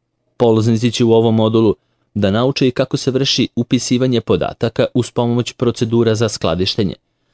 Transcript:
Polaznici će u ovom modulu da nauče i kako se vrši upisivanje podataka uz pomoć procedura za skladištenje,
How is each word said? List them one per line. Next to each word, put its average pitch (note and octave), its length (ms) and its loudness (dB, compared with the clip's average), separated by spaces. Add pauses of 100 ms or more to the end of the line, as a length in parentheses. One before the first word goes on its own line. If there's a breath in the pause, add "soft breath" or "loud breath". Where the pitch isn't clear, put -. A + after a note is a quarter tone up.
(360)
Polaznici A2+ 560 2
će B2 120 0
u A2+ 80 4
ovom A2+ 220 4
modulu A2 400 2 (400)
da G2+ 160 0
nauče B2+ 380 0
i - 20 2
kako C3+ 260 -4
se - 140 -2
vrši C3 460 -2
upisivanje B2 640 0
podataka - 760 -2
uz B2 160 0
pomoć A#2+ 420 -2
procedura A#2 640 0
za A2 140 -2
skladištenje, F#2 680 -2 (400)